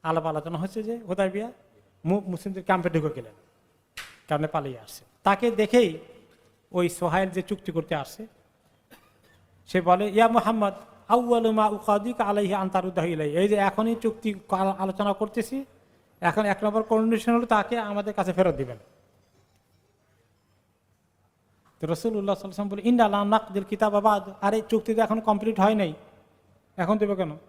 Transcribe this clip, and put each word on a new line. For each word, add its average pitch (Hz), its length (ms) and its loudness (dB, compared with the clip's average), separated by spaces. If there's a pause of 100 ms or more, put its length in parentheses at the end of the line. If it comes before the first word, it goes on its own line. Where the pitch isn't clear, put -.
আলাপ 160 220 0
আলোচনা 160 320 -4
হচ্ছে 190 260 -6
যে 226 140 -8
হুদায়বিয়া 202 540 -4 (540)
মু-, 190 160 2
মুসলিমদের 185 420 -8
ক্যাম্পে 180 260 2
ঢুকে 156 260 0
গেলেন, 117 180 -16 (920)
কেমনে 151 200 -2
পালিয়ে 139 320 -6
আসছে। - 260 -20 (180)
তাকে 202 280 2
দেখেই 214 480 2 (720)
ওই 175 180 0
সোহাইল 180 400 0
যে 180 120 -4
চুক্তি 190 300 -8
করতে 160 240 -4
আসছে, 151 320 -10 (1400)
সে 185 160 -2
বলে, 180 280 2
"ইয়া 220 180 4
মুহাম্মদ, 220 460 0 (340)
আউয়ালু 233 440 2
মা 214 180 4
উকাদিকা 208 540 -2
আলাইহি 202 300 0
আন 190 160 -2
তারুদ্দাহু 185 380 -2
ইলাই।" 156 220 -2
এই 175 180 2
যে 208 80 4
এখনই 202 400 2
চুক্তি 220 380 -2 (140)
ক-, - 60 -2
আলোচনা 190 600 0
করতেছি, 220 520 -4 (560)
এখন 190 240 2
এক 196 180 -2
নম্বর 214 200 0
কন্ডিশন 220 520 2
হলো 240 100 0
তাকে 226 340 0
আমাদের 208 340 -4
কাছে 185 200 -2
ফেরত 175 220 4
দিবেন। 123 220 -8 (3000)
তো 156 80 -6
রাসূলুল্লাহ 196 480 -2
সাল্লাল্লাহু - 0 -
আলাইহি 196 120 -14
ওয়াসাল্লাম 196 220 -6
বলে, 202 120 -8
"ইন্না 233 260 6
লা 202 180 0
নাকদিল 202 380 0
কিতাবা 208 380 0
বাদ।" 202 400 2
আরে 214 280 2
চুক্তি 220 260 0
তো 226 60 2
এখন 220 200 0
কমপ্লিট 214 380 0
হয় 208 160 6
নাই, 180 180 0 (840)
এখন 190 200 0
দেবে 202 180 0
কেন? 160 220 -6 (120)